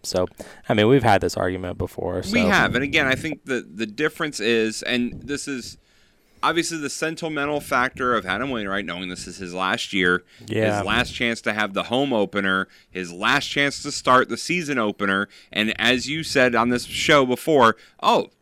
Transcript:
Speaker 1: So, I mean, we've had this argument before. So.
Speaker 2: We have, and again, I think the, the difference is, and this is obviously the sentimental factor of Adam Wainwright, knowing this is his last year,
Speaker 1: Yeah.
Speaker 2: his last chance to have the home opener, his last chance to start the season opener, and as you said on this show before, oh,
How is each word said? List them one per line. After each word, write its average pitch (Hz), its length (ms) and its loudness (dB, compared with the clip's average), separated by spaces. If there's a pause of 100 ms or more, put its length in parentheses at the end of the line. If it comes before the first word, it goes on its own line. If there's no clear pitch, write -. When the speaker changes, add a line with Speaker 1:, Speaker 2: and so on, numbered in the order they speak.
Speaker 1:
So, 92 240 -2 (420)
I 127 60 2
mean, 107 140 6
we've 135 140 6
had 101 200 4
this 90 160 -2
argument 92 400 -4
before. 90 440 -6
So. 196 120 -6
Speaker 2:
We 240 60 2
have, 185 340 4
and 127 100 0
again, 143 220 0
I 131 80 2
think 151 320 -8
the, 127 200 -4
the 98 200 -6
difference 151 540 -4
is, 110 420 2
and 120 400 -4
this 135 260 -8
is 123 300 -10 (600)
obviously 165 380 -2
the 147 100 -6
sentimental 151 720 -4
factor 127 540 -2
of 104 100 -2
Adam 101 260 -4
Wainwright, 101 360 -4
knowing 90 220 -8
this 90 180 -10
is 87 120 -14
his 90 140 -10
last 92 400 -4
year, 90 300 2 (240)
Speaker 1:
Yeah. 107 320 0
Speaker 2:
his 101 80 -2
last 117 260 0
chance 117 280 -4
to 113 120 -4
have 104 220 -2
the 95 80 -2
home 131 300 0
opener, 98 560 0 (200)
his 90 240 -10
last 117 360 2
chance 143 340 -2
to 143 80 -8
start 127 380 4
the 110 80 -6
season 147 420 -4
opener, 101 500 0 (240)
and 107 280 0
as 120 280 2
you 160 140 -4
said 127 320 2
on 117 140 2
this 123 160 -2
show 143 420 4
before, 123 480 4 (260)
oh, 208 280 2 (140)